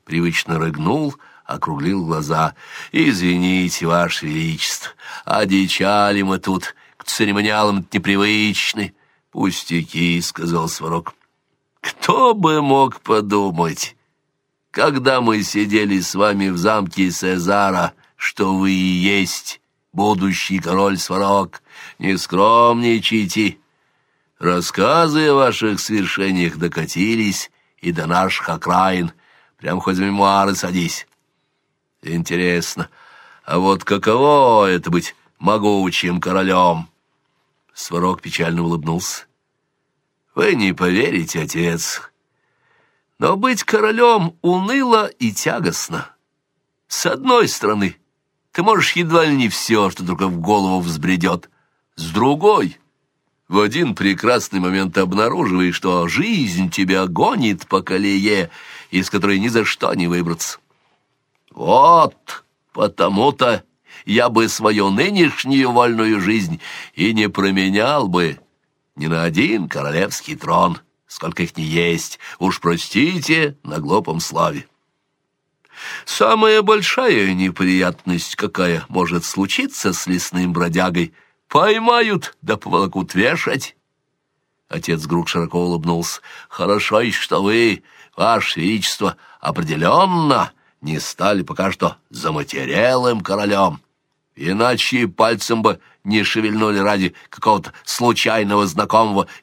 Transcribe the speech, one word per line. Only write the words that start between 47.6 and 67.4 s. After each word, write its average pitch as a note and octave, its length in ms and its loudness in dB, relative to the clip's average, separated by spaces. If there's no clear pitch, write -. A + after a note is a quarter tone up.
ты F3 120 -2
можешь G3 300 2
едва E3+ 320 4
ли D3 100 4
не B2 140 2
всё, G2+ 400 0
что F#2 160 -8
только F#2 220 -2
в F2 120 -4
голову F#2 400 2
взбредёт. F2 680 -2
С D#3+ 160 -12
другой, D#3 640 2
в F#2+ 120 2
один A#2+ 360 0
прекрасный G2 640 0
момент F#2 380 -2
обнаруживаешь, F#2+ 800 0
что F2+ 320 0
жизнь A2 640 -2
тебя F#2+ 380 0
гонит A2 600 0
по F#2+ 140 0
колее, G2 680 -2
из F#2 180 0
которой G2 300 0
ни G#2+ 80 0
за A2+ 180 2
что - 280 -2
не F2 140 0
выбраться. E2+ 520 -4
Вот C#3+ 920 2
потому-то G#2+ 880 0
я A#2+ 240 2
бы A2+ 200 2
свою G#2+ 400 2
нынешнюю C3+ 800 2
вольную A2+ 500 2
жизнь F#2 380 0
и G#2 200 0
не G#2+ 160 2
променял G2 760 2